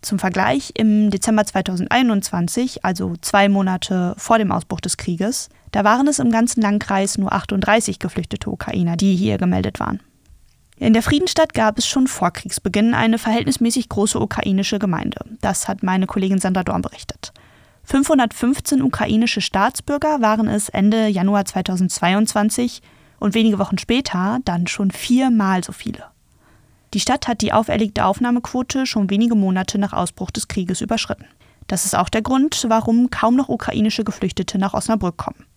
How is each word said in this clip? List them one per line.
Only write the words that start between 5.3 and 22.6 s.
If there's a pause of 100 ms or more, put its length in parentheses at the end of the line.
da
waren
es
im
ganzen
Landkreis
nur
achtunddreißig
geflüchtete
Ukrainer,
die
hier
gemeldet
waren. (760)
In
der
Friedensstadt
gab
es
schon
vor
Kriegsbeginn
eine
verhältnismäßig
große
ukrainische
Gemeinde. (240)
Das
hat
meine
Kollegin
Sandra
Dorn
berichtet. (500)
Fünfhundertfünfzehn
ukrainische
Staatsbürger
waren
es
Ende
Januar
zweitausendzweiundzwanzig (360)